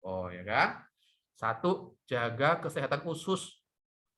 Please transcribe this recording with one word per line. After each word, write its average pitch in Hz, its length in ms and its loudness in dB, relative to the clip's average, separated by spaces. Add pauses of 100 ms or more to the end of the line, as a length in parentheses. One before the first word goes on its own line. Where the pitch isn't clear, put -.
Oh, 92 240 -4
ya 90 160 -10
kan? 127 400 2 (500)
Satu, 113 640 0 (100)
jaga 123 540 2
kesehatan 143 480 -2
usus 175 560 -4 (540)